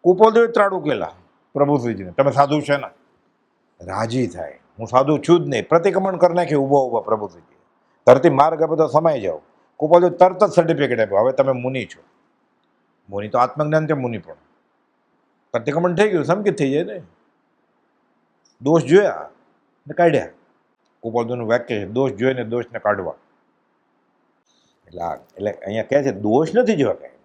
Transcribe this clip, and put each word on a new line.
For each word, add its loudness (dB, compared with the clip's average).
કુપોલદેવે 4
ત્રાડું 0
કેલા -4
પ્રભુશ્રીજીને, -2
"તમે 0
સાધુ 2
છે -2
ને?" -8
રાજી -4
થાય, -14
"હું -12
સાધુ 0
છું 2
જ -8
નહીં." -6
પ્રતિક્રમણ 0
કરી 2
નાખી -2
ઊભો 0
ઊભો -2
પ્રભુશ્રીજી, -8
"ધરતી 6
માર્ગ 2
આપે -2
તો 2
સમાઈ 0
જાઓ." -6
કુપોલદેવ 4
તરત 4
જ 0
સર્ટિફિકેટ 0
આપ્યો, 0
"હવે 2
તમે 0
મુનિ -6
છો." -20
મુનિ -8
તો -2
આત્મજ્ઞાન 0
છે, -2
મુનિ -4
પણ. -18
પ્રતિક્રમણ -4
થઈ 2
ગયું, -2
સંકિત -2
થઈ 0
જાય -2
ને. -12
દોષ 2
જોયા 2
ને -14
કાઢ્યા. 0
કુપોલદેવનું -6
વાક્ય -2
છે, -8
"દોષ -2
જોઈને -2
દોષને -8
કાઢવા." -4
એટલે -14
આ, -8
એટલે -10
અહીંયા -8
કહે 0
છે, -2
દોષ -2
નથી 2
જોવા 0
કાંઈ. -18